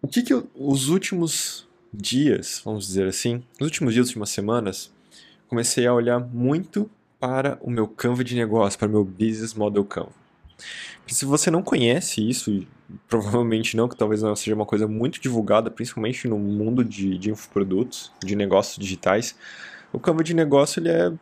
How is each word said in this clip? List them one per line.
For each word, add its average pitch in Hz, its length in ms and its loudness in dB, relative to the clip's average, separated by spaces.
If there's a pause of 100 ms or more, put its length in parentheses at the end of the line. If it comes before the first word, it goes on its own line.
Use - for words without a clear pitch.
O 139 60 -4
que - 140 0
que 247 120 2
eu, - 200 -2
os 135 360 0
últimos 175 760 -2 (280)
dias, 113 720 0
vamos 104 200 -6
dizer 95 220 0
assim, 120 340 -2 (160)
nos 143 100 -2
últimos 147 260 0
dias, 123 140 4
últimas 107 240 -6
semanas, 104 640 -2 (540)
comecei 120 400 0
a 123 60 4
olhar 120 260 2
muito 131 720 -2 (300)
para 131 400 -2
o 123 100 -6
meu 113 160 2
Canva 123 340 -2
de 123 140 -4
negócio, 107 420 2
para 107 120 0
o - 20 0
meu 107 140 4
Business 110 480 -2
Model 104 320 2
Canva. - 260 -8 (880)
Porque - 160 -8
se - 80 -2
você 143 260 4
não 170 140 4
conhece 123 640 2
isso, 120 240 -2
e 98 160 -2 (400)
provavelmente 110 680 0
não, 117 100 4
que 120 80 -6
talvez 107 260 0
não 107 140 0
seja 107 180 -2
uma 107 120 0
coisa 107 240 0
muito 113 320 -4
divulgada, 110 500 2
principalmente 123 560 -6
no 110 100 0
mundo 104 460 0
de, 98 340 -2
de 101 140 -4
infoprodutos, 98 800 -4 (100)
de 98 140 -4
negócios 98 420 2
digitais, 98 600 -2 (560)
o 123 60 -4
Canva 160 220 2
de 160 120 0
negócio 147 480 4
ele 165 80 -2
é 170 320 2